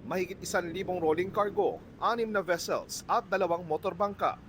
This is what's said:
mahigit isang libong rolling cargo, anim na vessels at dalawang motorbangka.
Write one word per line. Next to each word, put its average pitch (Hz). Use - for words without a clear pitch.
mahigit 180
isang 175
libong 180
rolling 165
cargo, 196
anim 226
na 208
vessels -
at 214
dalawang 180
motorbangka. 180